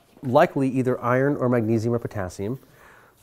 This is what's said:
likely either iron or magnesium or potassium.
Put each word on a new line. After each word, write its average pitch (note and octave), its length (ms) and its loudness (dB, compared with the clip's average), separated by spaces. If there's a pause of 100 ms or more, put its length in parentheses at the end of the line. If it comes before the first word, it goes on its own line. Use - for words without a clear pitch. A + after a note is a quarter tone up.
(220)
likely C#3 480 2
either B2+ 340 0
iron C3 320 2
or B2+ 140 0
magnesium A#2 440 2
or A#2 60 -2
potassium. G#2 580 -8 (640)